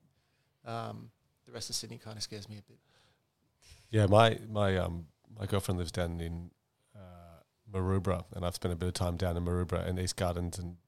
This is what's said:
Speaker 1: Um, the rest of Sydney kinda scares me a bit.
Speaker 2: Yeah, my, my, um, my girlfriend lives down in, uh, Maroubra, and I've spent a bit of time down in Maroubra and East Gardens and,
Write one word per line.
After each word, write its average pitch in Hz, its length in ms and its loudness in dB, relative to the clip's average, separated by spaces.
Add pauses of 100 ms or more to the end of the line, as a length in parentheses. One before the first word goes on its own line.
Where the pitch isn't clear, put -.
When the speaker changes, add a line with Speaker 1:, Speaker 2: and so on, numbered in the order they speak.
(640)
Speaker 1:
Um, 113 440 -8 (360)
the 123 60 -20
rest 120 180 -10
of 117 60 -4
Sydney 117 260 -8
kinda 107 200 -14
scares 104 260 -10
me 107 100 -14
a 101 40 -16
bit. - 160 -20 (1120)
Speaker 2:
Yeah, 107 180 6
my, 110 320 8 (100)
my, 101 280 0
um, 85 300 -4 (300)
my 104 80 -6
girlfriend 98 320 0
lives 87 140 -4
down 85 300 -4
in, 85 300 -8 (440)
uh, 87 460 -20 (300)
Maroubra, 92 520 2 (100)
and 92 120 -4
I've 87 100 -2
spent 90 180 2
a 85 40 0
bit 87 100 0
of 90 60 0
time 87 240 0
down 87 180 2
in 87 80 0
Maroubra 87 420 2
and 90 140 0
East 90 160 0
Gardens 87 420 -2
and, 87 200 -8 (100)